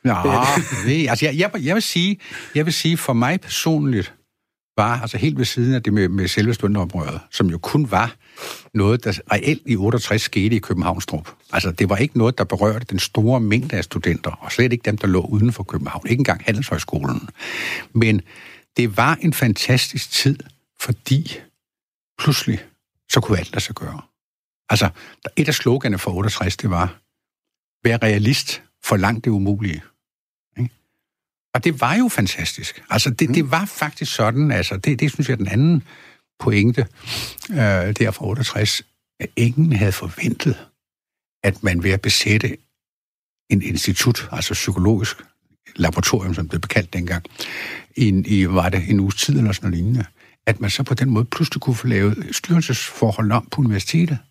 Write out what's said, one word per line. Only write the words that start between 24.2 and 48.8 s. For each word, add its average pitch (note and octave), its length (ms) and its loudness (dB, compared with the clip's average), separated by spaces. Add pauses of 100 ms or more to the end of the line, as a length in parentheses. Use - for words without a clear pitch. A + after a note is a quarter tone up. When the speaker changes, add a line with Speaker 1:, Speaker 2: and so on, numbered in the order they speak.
Speaker 1:
Altså, G#2+ 180 2 (340)
der, - 140 -12
et D3 120 2
af D3+ 60 0
sloganene B2 440 0
for F#2+ 120 -6
otteogtres, F#2 460 -2
det G#2 140 -2
var, F2 300 -2 (840)
"Vær A2+ 180 2
realist, G#2+ 600 2 (220)
for - 120 2
langt A2 280 0
det A#2+ 60 2
umulige." G2+ 520 0 (760)
Ikke? A#2+ 120 -2 (840)
Og B2 100 0
det D3+ 160 0
var C3 140 2
jo A#3+ 140 4
fantastisk. - 840 -4
Altså, A#2+ 200 2
det, D3 180 0
Speaker 2:
Mm. B2+ 60 0
Speaker 1:
det D3 160 2
var E3+ 140 2
faktisk - 500 -6
sådan, A#2+ 360 2
altså, G2 260 0
det, B2 240 0
det C3 120 2
synes D3 160 -2
jeg C3 40 0
er A#2+ 40 0
den G2 120 -4
anden C#3 340 4 (580)
pointe, A2 460 4 (640)
øh, F#3 60 -2
der G2+ 540 2
fra - 160 -8
otteogtres, G#2+ 560 -2 (380)
at - 160 -8
ingen B2+ 360 4
havde G2+ 200 4
forventet, - 760 -4 (760)
at G2 200 0
man F2 200 0
ved F#2+ 80 2
at G2+ 100 2
besætte - 560 0 (960)
en G2 120 4
institut, - 720 0
altså D#2+ 220 -4
psykologisk G2+ 680 0 (540)
laboratorium, F2 580 0
som E2 140 -4
det E2+ 120 -4
blev - 80 -8
kaldt G2 240 0
dengang, F2+ 320 -4 (720)
i A2 120 4
en, F#2+ 180 4
i, G2 200 2
var F2+ 220 2
det F#2 220 -2